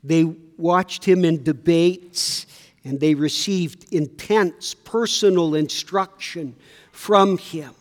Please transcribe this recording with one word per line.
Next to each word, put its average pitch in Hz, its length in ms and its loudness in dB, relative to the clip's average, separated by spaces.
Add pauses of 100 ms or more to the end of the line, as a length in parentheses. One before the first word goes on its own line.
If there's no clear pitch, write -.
They 160 220 2 (320)
watched 175 480 -2
him 185 200 4
in 165 200 0
debates, 170 1000 0 (360)
and 135 160 -8
they 151 160 2
received 170 760 -4
intense 180 840 -2
personal 190 800 0
instruction 160 1000 -6 (340)
from 196 480 2
him. 147 420 -12